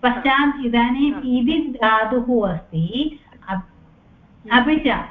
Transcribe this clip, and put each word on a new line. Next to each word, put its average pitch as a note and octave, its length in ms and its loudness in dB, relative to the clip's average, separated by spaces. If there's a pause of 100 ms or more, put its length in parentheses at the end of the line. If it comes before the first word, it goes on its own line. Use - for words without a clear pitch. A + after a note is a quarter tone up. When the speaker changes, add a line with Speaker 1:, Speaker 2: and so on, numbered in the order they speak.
Speaker 1:
पश्चात् C4+ 600 0
इदानीम् B3 480 2
Speaker 2:
हा। C#4+ 60 -8
Speaker 1:
इति B3+ 640 0
धातुः A3+ 680 2
अस्ति, F3 680 -4 (300)
अप्-, - 1000 -12
Speaker 2:
हम्म। B3 100 6
Speaker 1:
अपि D#4 260 2
च - 0 - (240)